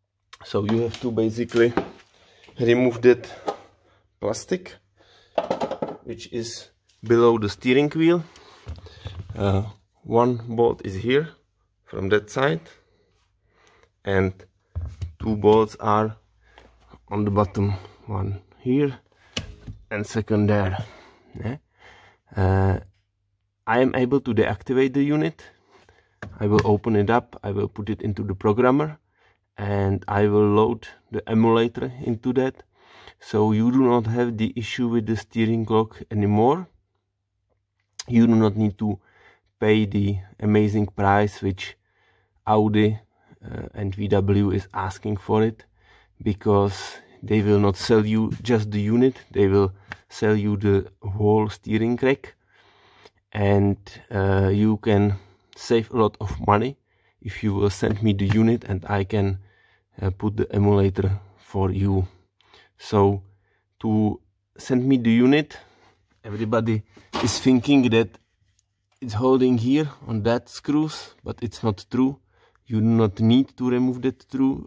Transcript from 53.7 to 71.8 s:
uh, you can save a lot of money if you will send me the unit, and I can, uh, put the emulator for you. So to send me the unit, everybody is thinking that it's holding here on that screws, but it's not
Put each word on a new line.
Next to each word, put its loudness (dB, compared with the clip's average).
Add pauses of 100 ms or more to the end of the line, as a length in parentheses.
uh, 2
you 2
can 2 (400)
save -2
a -2
lot 2
of -8
money 2 (460)
if -12
you -2
will 0
send -4
me 2
the 0
unit, 2
and -6
I -2
can, -2 (600)
uh, 0
put -4
the -4
emulator 2 (160)
for -4
you. 0 (720)
So 0 (560)
to 0 (380)
send -2
me 4
the 2
unit, 2 (640)
everybody -2 (400)
is -2
thinking 4
that 2 (920)
it's -10
holding 2
here 0 (180)
on -4
that -2
screws, -4 (120)
but -10
it's -10
not -4